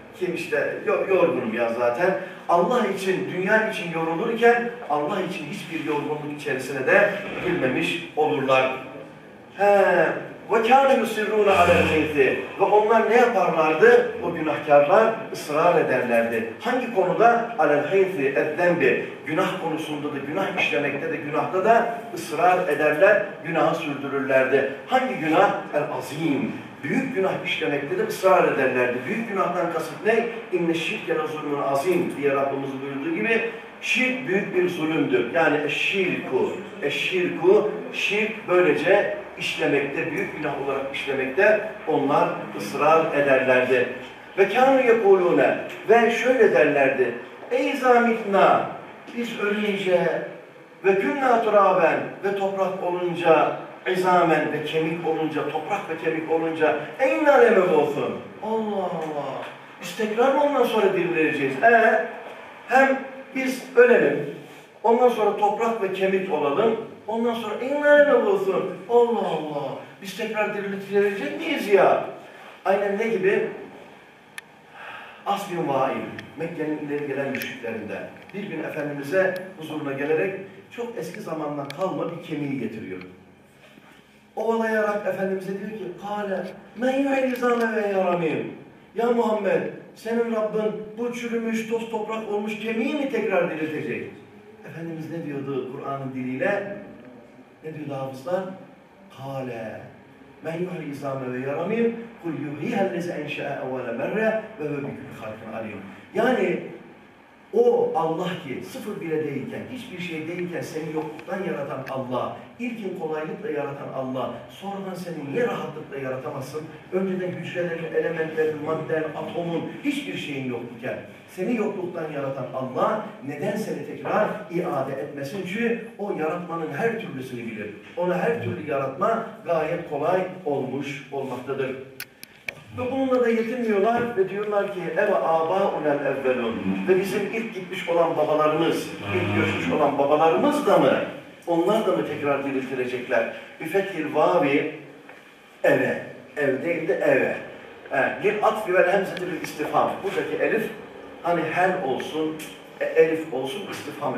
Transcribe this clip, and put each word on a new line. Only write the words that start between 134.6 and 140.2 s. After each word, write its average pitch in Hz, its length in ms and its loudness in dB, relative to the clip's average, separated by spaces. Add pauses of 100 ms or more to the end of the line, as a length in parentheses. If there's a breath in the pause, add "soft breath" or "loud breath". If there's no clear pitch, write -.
ki, 180 60 -8 (140)
"Eve 196 220 2
âbâunel 165 880 0
evvelûn." 113 840 -2
Ve 185 120 4
bizim 202 220 -2 (120)
ilk 226 200 -6
gitmiş - 360 -8
olan 165 280 2
babalarımız, 156 720 2 (260)
ilk 104 300 2
göçmüş - 260 -2
olan 139 260 2
babalarımız 165 680 4